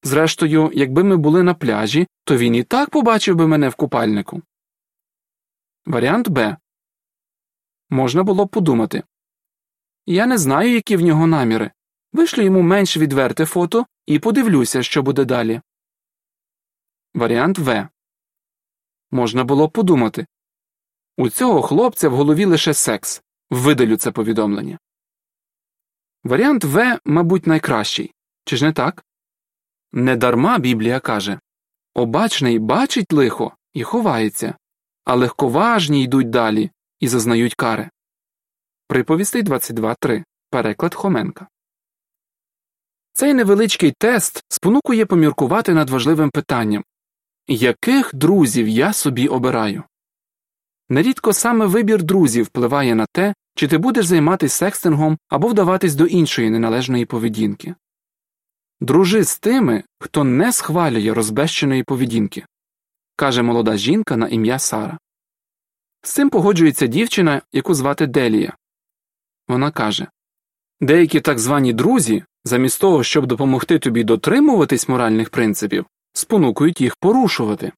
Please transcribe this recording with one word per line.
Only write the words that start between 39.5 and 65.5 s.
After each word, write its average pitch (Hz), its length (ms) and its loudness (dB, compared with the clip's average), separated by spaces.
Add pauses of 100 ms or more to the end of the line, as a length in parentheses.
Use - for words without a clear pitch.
два 110 240 -2
три. 127 240 -2 (260)
Переклад 120 460 -4
Хоменка. 180 520 -4 (1700)
Цей 285 200 2
невеличкий 202 580 2
тест - 560 -2
спонукує 226 580 0
поміркувати 170 680 2
над 151 160 2
важливим 143 400 0
питанням: 113 540 -4 (640)
яких 135 680 0
друзів 135 520 2
я 131 260 0
собі 127 340 -2
обираю? 117 560 -2 (1080)
Нерідко 202 440 0
саме 233 320 0
вибір 208 380 2
друзів 139 420 2
впливає 123 500 0
на 110 160 0
те, 196 220 -2 (220)
чи - 120 -2
ти 160 100 2
будеш 226 280 0
займатись 165 480 2
секстингом 156 640 0 (120)
або 147 180 0
вдаватись 185 480 0
до 156 100 2
іншої 151 440 0
неналежної 117 560 -2
поведінки. 110 720 -4 (1040)
«Дружи 180 420 4
з - 160 -4
тими, 208 440 0 (160)
хто - 240 -4
не 139 280 2
схвалює 131 600 -2
розбещеної 127 720 -2
поведінки», — 120 600 -4 (720)
каже 127 260 0
молода 117 360 0
жінка 143 400 -2
на 113 100 -2
ім'я 117 320 -2
Сара. 107 400 -6 (1000)